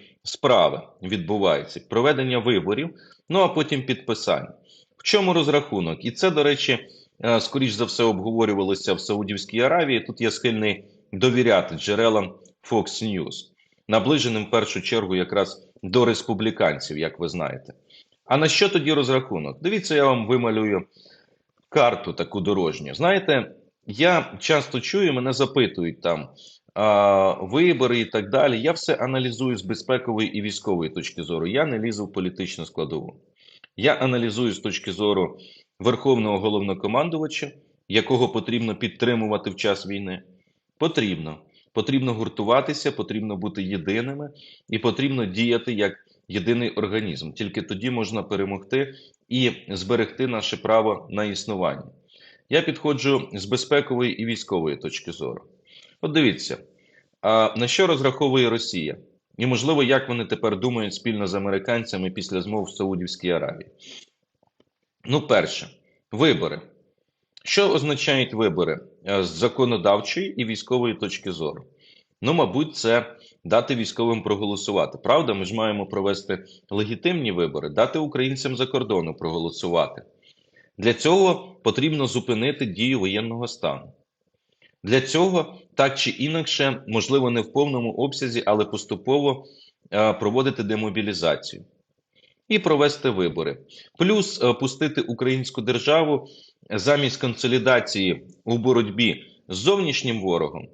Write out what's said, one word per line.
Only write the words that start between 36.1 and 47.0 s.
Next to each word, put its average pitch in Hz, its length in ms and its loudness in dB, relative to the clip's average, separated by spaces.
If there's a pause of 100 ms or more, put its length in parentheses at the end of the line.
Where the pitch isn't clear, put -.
головнокомандувача, 110 1160 -2 (360)
якого 117 400 2
потрібно 113 480 -2
підтримувати 107 720 -2
в 92 60 -8
час 101 300 0
війни. 98 360 -8 (560)
Потрібно. 90 600 -2 (340)
Потрібно 131 420 0
гуртуватися, 123 800 0
потрібно 107 440 -6
бути 98 260 -6
єдиними 113 680 -4 (380)
і 110 100 -2
потрібно 127 480 0
діяти 117 460 0
як 101 200 0 (360)
єдиний 113 420 0
організм. 95 640 -4